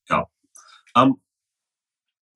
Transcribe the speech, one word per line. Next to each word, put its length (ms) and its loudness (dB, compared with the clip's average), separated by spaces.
Yeah. 140 -4
Um, 220 2